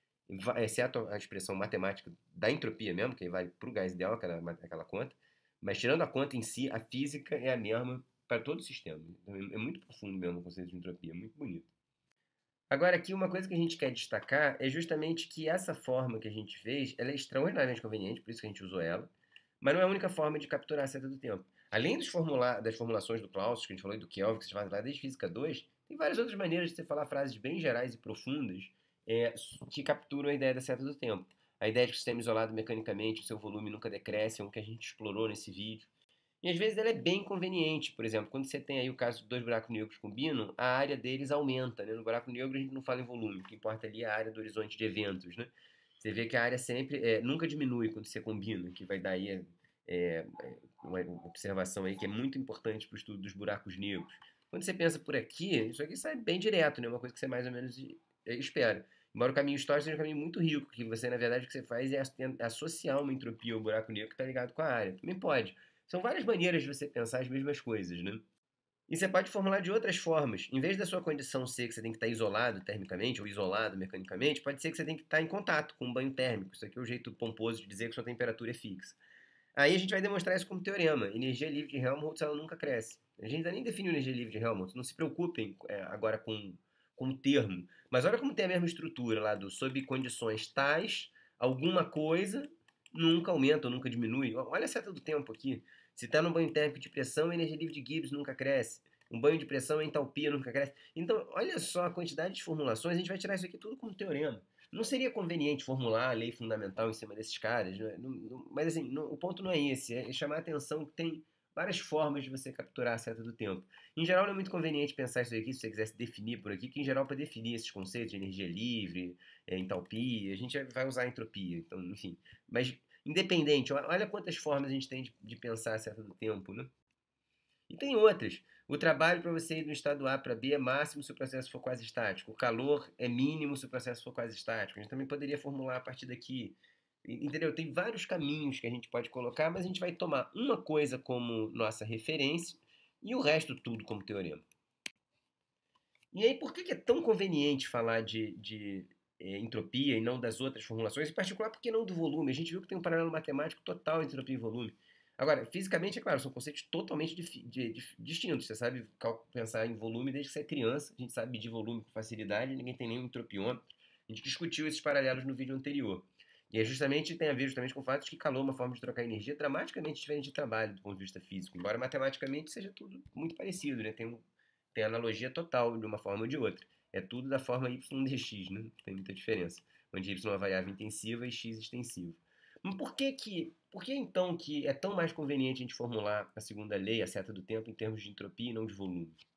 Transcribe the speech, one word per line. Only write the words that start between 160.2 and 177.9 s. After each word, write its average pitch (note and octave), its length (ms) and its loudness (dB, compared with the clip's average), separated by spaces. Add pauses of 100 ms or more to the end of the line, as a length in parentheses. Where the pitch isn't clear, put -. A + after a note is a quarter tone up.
que - 40 -10
você D#3 80 -4
é D3 40 -4
criança, C#3 520 0
a - 40 -10
gente B2 120 -6
sabe B2 200 -2
medir A2+ 180 -6
volume A2+ 320 -4
com - 80 -18
facilidade, A2 640 -2
ninguém B2+ 200 -6
tem B2 140 -4
nenhum B2 160 -2
entropiômetro. A2+ 600 -4 (440)
A A2+ 40 -8
gente G#2+ 100 -10
discutiu D#3 440 -2
esses D3+ 140 -2
paralelos C3 460 4
no C3+ 80 -2
vídeo C3 200 -4
anterior. C3+ 500 -2 (460)
E A2 80 0
é A2 60 8
justamente, C#3 500 2
tem D#3 140 2
a C#3+ 60 4
ver C3 120 2
justamente C3 280 -2
com - 60 -8
o - 20 -8
fato C#3 220 0
de - 60 -8
que E3 60 -12
calor C3+ 240 0
é - 20 2
uma C3+ 120 2
forma B2+ 200 -2
de A#2+ 60 -12
trocar B2 240 -4
energia A2+ 320 -4
dramaticamente D3+ 640 -2
diferente D3 240 -2
de C#3 80 -10
trabalho A2 420 0
do F#2+ 60 -18
ponto G2+ 160 -8
de F#2+ 80 -10
vista F#2+ 160 -12
físico, F#2 380 -8
embora G2 180 0
matematicamente C3+ 760 -2
seja G3 240 -10
tudo - 280 -16 (120)
muito D#3+ 200 -4
parecido, C#3+ 480 -4
né? A2 100 -4
Tem A2+ 140 -8
um, A#2 120 -10 (540)
tem A2 120 2
analogia A2+ 460 0
total B2 480 2
de A2 60 -4
uma G#2+ 140 -4
forma G2+ 240 -2
ou A#2 40 0
de C#3 120 -2
outra. G#2 280 0 (240)
É F#2+ 120 -2
tudo B2+ 260 -6
da C3+ 100 2
forma B2+ 300 0
y C3 360 -2